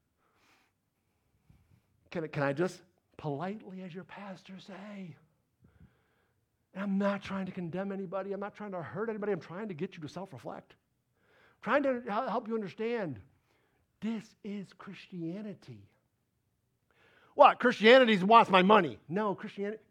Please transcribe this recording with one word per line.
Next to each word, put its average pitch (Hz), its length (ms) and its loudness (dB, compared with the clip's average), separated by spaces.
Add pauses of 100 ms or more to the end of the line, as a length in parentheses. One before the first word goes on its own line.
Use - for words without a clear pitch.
(2000)
can, 160 160 -8
can 147 160 -4
I 139 100 0
just 180 280 -4 (360)
politely, 185 640 -10
as 180 120 -16
your 180 120 -14
pastor, 190 480 -16 (120)
say, 196 500 -16 (1600)
and 190 100 -8
I'm 196 140 -2
not 202 240 -2
trying 190 260 -8
to 185 40 -10
condemn 180 400 -8
anybody, 190 420 -8
I'm 190 60 -8
not 202 160 -10
trying 208 160 -12
to 180 100 -8
hurt 160 280 -8
anybody, 208 220 -4
I'm 180 80 -2
trying 190 300 -12
to 190 40 -10
get 165 220 -10
you 170 60 -18
to 147 80 -12
self-reflect. - 680 -14 (880)
Trying 254 160 0
to 254 260 -2
hel-, 226 220 -4
help 233 180 -4
you 226 60 -6
understand, 214 680 -6 (800)
this 220 240 -8 (200)
is 202 240 -10 (100)
Christianity. 180 1000 -14 (1500)
What? 240 260 8
Christianity 233 600 8
wants 208 320 8
my 185 100 8
money. 185 380 6 (100)
No, 196 240 -2
Christianity, 208 460 -10 (100)